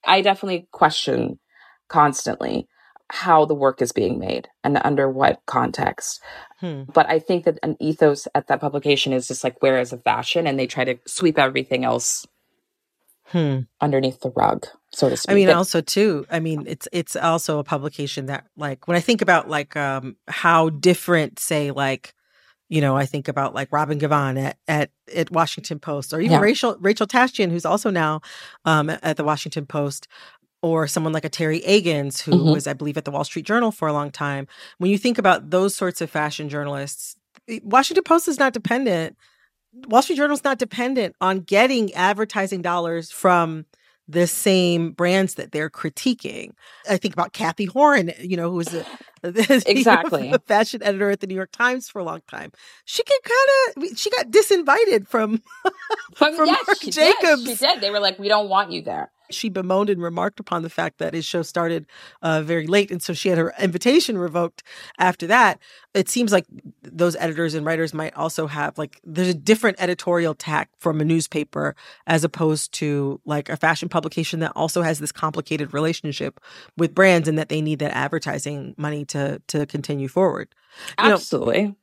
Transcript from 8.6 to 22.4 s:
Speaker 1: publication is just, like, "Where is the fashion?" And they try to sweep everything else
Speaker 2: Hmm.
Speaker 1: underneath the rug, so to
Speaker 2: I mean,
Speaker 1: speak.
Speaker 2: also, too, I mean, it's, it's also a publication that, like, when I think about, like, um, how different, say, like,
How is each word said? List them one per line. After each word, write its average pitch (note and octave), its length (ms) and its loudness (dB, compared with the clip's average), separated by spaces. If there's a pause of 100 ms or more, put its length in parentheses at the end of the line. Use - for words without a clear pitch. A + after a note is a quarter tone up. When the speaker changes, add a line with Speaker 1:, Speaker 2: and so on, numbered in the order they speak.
Speaker 1:
publication C#3+ 500 0
is B2+ 160 -2
just, - 160 -8
like, B2+ 180 -4
"Where C3+ 200 4
is A#2+ 80 -4
the B2 80 -12
fashion?" A#2+ 500 0
And C3+ 100 -2
they C3 80 0
try C3 200 -4
to B2+ 200 -4
sweep D#3+ 320 0
everything C3+ 460 0
else A#2+ 420 -2 (1000)
Speaker 2:
Hmm. D3 340 0 (200)
Speaker 1:
underneath C3+ 420 0
the E3+ 100 -4
rug, - 340 -2 (260)
so - 180 0
to - 80 -4 (120)
Speaker 2:
I G3 40 4
mean, G3+ 140 6
Speaker 1:
speak. F3 80 6
Speaker 2:
also, F3+ 240 0
too, F3 500 0
I E3+ 120 -2
mean, D#3+ 260 -4
it's, - 240 -12
it's E3+ 240 -6
also E3 440 0
a C#3+ 40 -4
publication C#3+ 640 -6
that, C3+ 200 -8 (120)
like, C#3+ 320 -8
when E3+ 80 4
I - 20 4
think A3+ 220 2
about, F3+ 280 4
like, D3 280 -4
um, C3+ 400 -4 (100)
how E3 420 4
different, E3 680 2
say, D3 320 -2
like, C3+ 420 -4 (540)